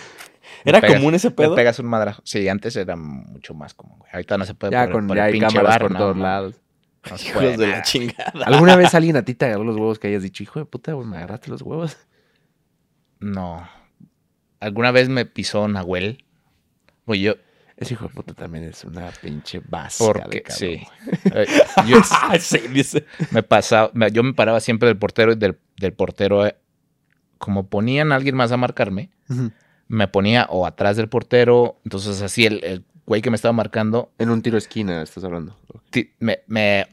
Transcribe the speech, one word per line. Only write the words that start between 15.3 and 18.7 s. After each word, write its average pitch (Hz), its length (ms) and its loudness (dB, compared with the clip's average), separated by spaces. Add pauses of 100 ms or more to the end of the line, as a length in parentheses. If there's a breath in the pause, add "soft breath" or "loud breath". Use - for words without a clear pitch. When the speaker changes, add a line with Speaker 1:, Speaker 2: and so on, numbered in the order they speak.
Speaker 2:
Nahuel. 95 560 -4 (840)
Güey, 101 140 0
yo 104 140 0 (400)
Speaker 3:
Ese - 200 -10
hijo 107 120 -12
de - 60 -16
puta - 220 -16
también 82 300 -14
es - 180 -18